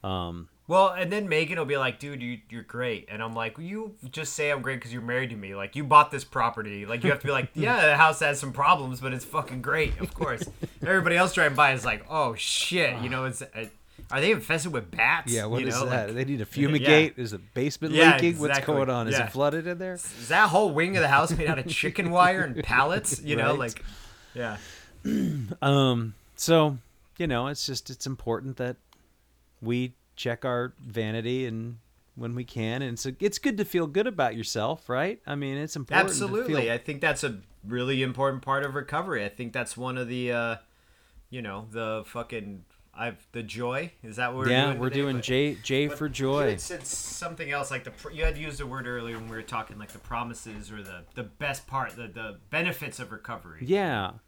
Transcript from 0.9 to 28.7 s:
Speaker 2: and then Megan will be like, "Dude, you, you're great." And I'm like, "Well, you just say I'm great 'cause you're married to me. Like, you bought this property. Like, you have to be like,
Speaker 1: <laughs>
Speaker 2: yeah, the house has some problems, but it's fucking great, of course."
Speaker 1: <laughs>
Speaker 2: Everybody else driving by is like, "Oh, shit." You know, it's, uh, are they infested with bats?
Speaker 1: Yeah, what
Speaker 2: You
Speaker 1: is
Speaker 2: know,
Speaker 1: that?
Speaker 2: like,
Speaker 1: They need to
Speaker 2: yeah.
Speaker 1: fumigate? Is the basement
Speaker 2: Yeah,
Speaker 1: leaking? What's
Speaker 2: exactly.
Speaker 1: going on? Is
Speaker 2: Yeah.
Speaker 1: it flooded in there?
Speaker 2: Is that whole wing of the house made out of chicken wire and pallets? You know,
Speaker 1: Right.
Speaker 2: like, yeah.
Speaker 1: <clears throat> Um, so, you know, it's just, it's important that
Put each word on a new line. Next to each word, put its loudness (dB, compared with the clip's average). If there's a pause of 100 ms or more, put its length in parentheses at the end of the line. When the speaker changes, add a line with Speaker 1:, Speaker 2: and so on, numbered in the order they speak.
Speaker 2:
and -4
then -2
Megan 0
will 0
be 0
like, 0
"Dude, -10
you, -8 (100)
you're -12
great." -6
And -8
I'm -6
like, -6
"Well, -10
you -8 (140)
just -8
say -2
I'm 0
great -4
'cause -12
you're -6
married -4
to -8
me. -10
Like, -8
you -4
bought 8
this -6
property. -4
Like, -6
you 4
have 4
to -8
be 0
like, 0
Speaker 1:
<laughs> -20
Speaker 2:
yeah, 2
the 8
house 6
has 0
some -6
problems, 2
but -4
it's -6
fucking -4
great, 0
of -4
course." -2 (240)
Speaker 1:
<laughs> -12
Speaker 2:
Everybody 4
else 4
driving 4
by 6
is -4
like, -2
"Oh, 2
shit." 0
You -4
know, -2
it's, -4
uh, -10 (420)
are 0
they 4
infested 0
with -2
bats? 2
Speaker 1:
Yeah, 0
what 0
Speaker 2:
You 0
Speaker 1:
is 0
Speaker 2:
know, 0
Speaker 1:
that? 0
Speaker 2:
like, -6
Speaker 1:
They 0
need -2
to -2
Speaker 2:
yeah. -
Speaker 1:
fumigate? 4
Is -4
the -8
basement -4
Speaker 2:
Yeah, 10
Speaker 1:
leaking? 2
What's 2
Speaker 2:
exactly. 2
Speaker 1:
going 2
on? 0
Is 2
Speaker 2:
Yeah. 2
Speaker 1:
it -8
flooded 2
in -6
there? -6
Speaker 2:
Is -10
that 8
whole 6
wing 2
of 4
the 6
house 6
made 2
out 2
of -4
chicken 0
wire 6
and -4
pallets? 2
You 0
know, 2
Speaker 1:
Right. 2
Speaker 2:
like, -6 (500)
yeah. -6 (460)
Speaker 1:
<clears throat> -2
Um, 4 (220)
so, 6 (400)
you -2
know, 0
it's -4
just, -6
it's -10
important -4
that -6 (840)